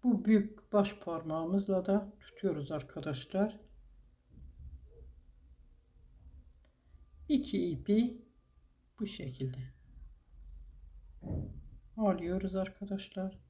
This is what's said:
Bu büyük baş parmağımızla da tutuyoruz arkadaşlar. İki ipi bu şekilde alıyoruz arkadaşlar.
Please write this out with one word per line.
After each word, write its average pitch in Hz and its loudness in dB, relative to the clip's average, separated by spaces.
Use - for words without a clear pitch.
Bu 233 4
büyük - 4
baş 202 4
parmağımızla 175 0
da 202 2
tutuyoruz 151 -4
arkadaşlar. 156 -2
İki 196 2
ipi 214 2
bu 208 -2
şekilde 131 -6
alıyoruz 185 2
arkadaşlar. 190 -4